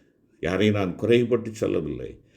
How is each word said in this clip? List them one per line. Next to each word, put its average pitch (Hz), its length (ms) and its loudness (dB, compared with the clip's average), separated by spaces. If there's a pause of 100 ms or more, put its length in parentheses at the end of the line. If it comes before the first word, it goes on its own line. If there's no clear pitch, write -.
(380)
யாரை 92 320 2
நான் 95 240 -2
குறைபட்டு 113 580 2
சொல்லவில்லை, 76 640 -4 (200)